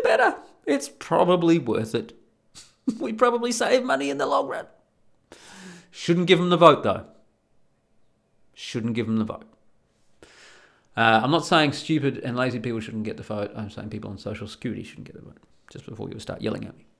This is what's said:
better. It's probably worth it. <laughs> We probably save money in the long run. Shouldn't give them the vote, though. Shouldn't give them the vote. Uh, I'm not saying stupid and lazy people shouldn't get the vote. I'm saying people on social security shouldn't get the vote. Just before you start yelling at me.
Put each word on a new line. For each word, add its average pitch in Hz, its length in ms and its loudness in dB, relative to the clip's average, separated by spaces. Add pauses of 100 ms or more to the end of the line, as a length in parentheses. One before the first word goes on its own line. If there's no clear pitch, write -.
better. - 320 4 (300)
It's 269 320 0
probably 170 600 4
worth 110 360 -2
it. - 220 -6 (380)
<laughs> - 460 -8
We 233 120 -4
probably 240 380 0
save 247 320 2
money 262 280 -2
in 277 80 -4
the - 80 -2
long 139 200 0
run. - 200 -8 (1200)
Shouldn't 175 360 0
give 175 120 6
them 180 120 2
the 175 60 6
vote, 156 260 6
though. 101 240 -2 (1500)
Shouldn't 117 400 -6
give 113 120 -2
them 110 100 0
the 107 80 0
vote. - 200 -8 (1500)
Uh, 113 260 6
I'm 127 80 0
not 160 160 2
saying 156 260 4
stupid 139 460 -2
and 120 180 -6
lazy 123 240 -2
people 113 200 -4
shouldn't 110 240 -8
get 107 120 -6
the - 60 -14
vote. 104 340 -6
I'm 107 140 -10
saying 107 180 -12
people 104 220 -10
on 98 80 -12
social 104 280 -10
security 104 380 -10
shouldn't - 220 -18
get - 100 -20
the - 60 -20
vote. - 160 -20 (320)
Just - 160 -18
before 104 240 -10
you - 80 -12
start - 240 -12
yelling 107 240 -4
at - 100 -18
me. - 80 -20 (160)